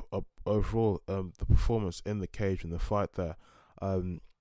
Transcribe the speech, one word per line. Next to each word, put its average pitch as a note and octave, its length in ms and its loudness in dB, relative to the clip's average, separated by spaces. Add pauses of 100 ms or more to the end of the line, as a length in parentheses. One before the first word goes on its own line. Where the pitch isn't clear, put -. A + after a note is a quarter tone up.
(120)
uh, G2 80 -2 (240)
overall, G#2+ 640 2
um, F#2+ 300 -4
the - 80 -4
performance G#2+ 580 4
in G#2 140 -2
the F#2 80 -2
cage G2 380 -2
and E2 80 -6
the E2+ 60 -4
fight G2+ 360 0
there, E2 220 -4 (460)
um, F2+ 380 -2 (200)